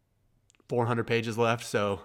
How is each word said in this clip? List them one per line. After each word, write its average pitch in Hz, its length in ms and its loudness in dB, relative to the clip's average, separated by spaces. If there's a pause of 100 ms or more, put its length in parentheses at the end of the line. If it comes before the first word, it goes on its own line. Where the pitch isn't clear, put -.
(680)
four 123 160 0
hundred 117 200 0
pages 117 320 0
left, 117 280 2
so 101 400 -2